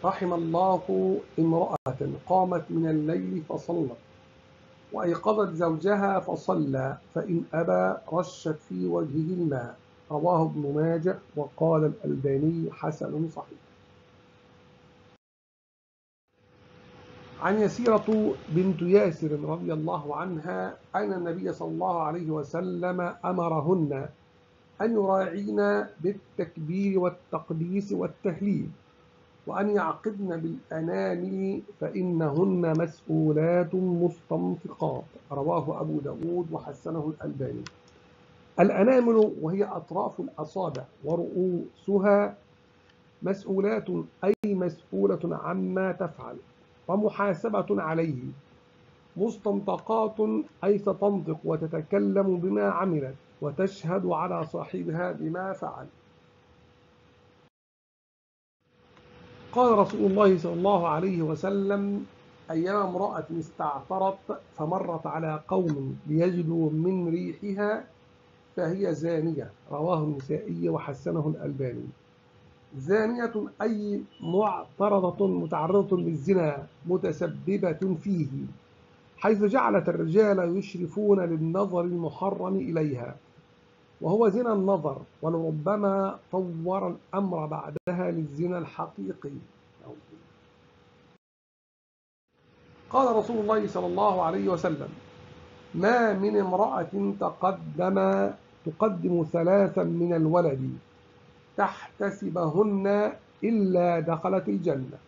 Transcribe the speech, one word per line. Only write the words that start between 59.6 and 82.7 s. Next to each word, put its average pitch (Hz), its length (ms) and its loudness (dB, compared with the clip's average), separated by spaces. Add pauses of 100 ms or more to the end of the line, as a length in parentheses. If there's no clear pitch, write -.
رسول 208 320 4
الله 190 280 8
صلى 170 140 -4
الله 175 360 2
عليه 170 340 0
وسلم: 196 840 -2 (440)
"أيما 185 340 0
امرأة 180 400 -2 (140)
استعطرت 170 1000 -4 (160)
فمرت 170 500 -4
على 156 420 -4
قوم 143 580 0
ليجدوا 165 640 2
من 175 380 0
ريحها 202 760 -2 (720)
فهي 180 380 0
زانية". 156 560 -2 (220)
رواه 156 320 0
النسائي 156 640 -4
وحسنه 151 640 -2
الألباني. 131 540 -6 (880)
زانية، 220 560 0 (300)
أي 208 400 -2 (180)
معترضة، 190 1080 0
متعرضة 180 720 2
للزنا، 160 720 0 (200)
متسببة 175 1160 0
فيه، 170 280 0 (880)
حيث 202 260 2
جعلت 208 440 2
الرجال 175 720 4
يشرفون 196 600 2
للنظر 175 600 0
المحرم 180 760 -2
إليها، 151 600 -2 (840)